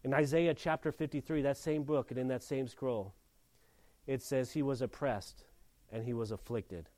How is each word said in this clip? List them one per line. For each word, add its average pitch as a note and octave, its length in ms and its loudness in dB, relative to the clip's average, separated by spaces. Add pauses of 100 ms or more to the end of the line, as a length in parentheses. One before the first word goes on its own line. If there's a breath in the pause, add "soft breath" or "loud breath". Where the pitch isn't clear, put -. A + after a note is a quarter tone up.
In C3+ 120 0
Isaiah D#3 400 6
chapter D#3+ 380 0
fifty-three, D3+ 500 -2
that C#3 160 2
same D3+ 240 0
book C#3 280 0
and B2 80 -2
in B2+ 100 0
that B2+ 140 -2
same C3+ 260 -2
scroll, A2 460 -2 (920 soft breath)
it C3+ 160 -2
says, C3 300 0
"He D3+ 100 0
was C3+ 180 0
oppressed A#2+ 640 -4 (480)
and A2+ 120 -6
he A#2+ 100 -2
was A2+ 160 -2
afflicted. G2 680 -6